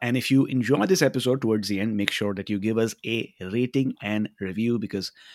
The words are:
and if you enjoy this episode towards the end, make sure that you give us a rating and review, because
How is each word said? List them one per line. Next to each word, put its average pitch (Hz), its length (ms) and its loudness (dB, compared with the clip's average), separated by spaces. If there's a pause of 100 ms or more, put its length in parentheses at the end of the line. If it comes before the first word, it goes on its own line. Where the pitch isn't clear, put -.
and 123 160 0
if - 120 -2
you 135 140 6
enjoy 127 400 2
this 185 160 4
episode 131 400 2
towards 110 280 0
the 98 120 -2
end, 107 160 -2
make 101 140 0
sure 101 240 -2
that 95 160 -6
you 104 80 0
give 110 180 0
us 113 180 0 (120)
a 113 340 -4
rating 123 640 -2
and 107 260 -2 (100)
review, 107 400 -2
because 98 340 -6 (220)